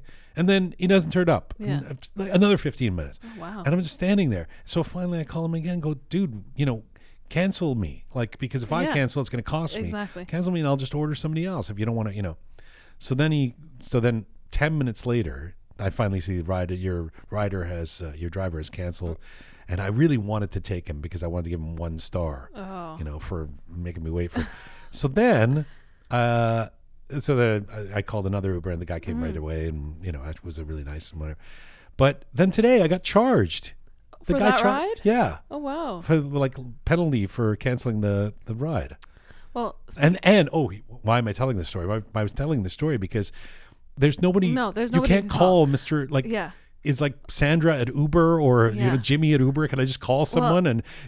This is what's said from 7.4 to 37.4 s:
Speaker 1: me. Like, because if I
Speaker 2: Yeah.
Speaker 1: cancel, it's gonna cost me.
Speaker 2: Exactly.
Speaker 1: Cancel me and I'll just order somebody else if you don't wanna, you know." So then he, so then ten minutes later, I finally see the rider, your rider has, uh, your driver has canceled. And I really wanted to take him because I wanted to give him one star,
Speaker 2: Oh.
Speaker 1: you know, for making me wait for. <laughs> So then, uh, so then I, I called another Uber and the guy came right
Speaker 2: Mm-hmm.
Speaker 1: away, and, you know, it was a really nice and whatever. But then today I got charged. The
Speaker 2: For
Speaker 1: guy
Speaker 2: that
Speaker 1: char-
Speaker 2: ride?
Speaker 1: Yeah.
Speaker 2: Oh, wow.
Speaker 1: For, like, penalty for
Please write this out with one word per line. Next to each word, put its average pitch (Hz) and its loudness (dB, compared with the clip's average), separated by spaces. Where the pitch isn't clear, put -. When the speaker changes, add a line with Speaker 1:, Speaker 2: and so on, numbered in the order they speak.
Speaker 1:
me. 85 -4
Like, 117 -4
because 131 -4
if - -8
I 165 0
Speaker 2:
Yeah. 302 0
Speaker 1:
cancel, 139 0
it's 120 -4
gonna 120 -4
cost 160 -4
me. 220 -6
Speaker 2:
Exactly. 196 -6
Speaker 1:
Cancel 180 -2
me 175 0
and 147 0
I'll 139 4
just 135 -6
order 151 -2
somebody 160 -4
else 156 -6
if 101 -8
you 110 -2
don't 117 -2
wanna, 110 -2
you 101 -6
know." 82 -6
So - -4
then 151 2
he, 139 0
so - -2
then 113 0
ten 151 2
minutes 127 -2
later, 87 -2
I 98 -2
finally 98 0
see 90 -4
the 87 -2
rider, 90 -2
your 90 -4
rider 98 -2
has, 85 -6
uh, 78 -10
your 85 -6
driver 90 -4
has 73 -8
canceled. 87 -6
And 90 -4
I 95 -4
really 131 4
wanted 104 -2
to - -4
take 87 -6
him 73 -8
because 85 -8
I 85 -4
wanted 85 -4
to 82 -6
give 85 -4
him 80 -8
one 82 -6
star, 80 -6
Speaker 2:
Oh. 165 -12
Speaker 1:
you 80 -8
know, 76 -8
for 78 -8
making 85 -8
me 80 -4
wait 87 -2
for. - -4
<laughs> - -18
So - -2
then, 147 4
uh, 117 2
so 139 0
then 110 2
I, 104 -4
I 101 2
called 101 -4
another 95 0
Uber 87 -4
and 85 -4
the 85 -8
guy 82 -4
came 240 -6
right 247 -2
Speaker 2:
Mm-hmm. 82 -6
Speaker 1:
away, 80 -4
and, 78 -8
you 90 -4
know, 71 -8
it 78 -10
was 82 -12
a 78 -10
really 76 -8
nice 73 -10
and 82 -12
whatever. 76 -8
But 139 2
then 185 4
today 233 6
I 165 6
got 180 0
charged. 196 2
The - 0
Speaker 2:
For 269 2
Speaker 1:
guy 208 6
Speaker 2:
that 262 6
Speaker 1:
char- 233 4
Speaker 2:
ride? 403 -2
Speaker 1:
Yeah. 208 2
Speaker 2:
Oh, 285 -8
wow. 277 -6
Speaker 1:
For, 156 4
like, 139 0
penalty 151 4
for 110 0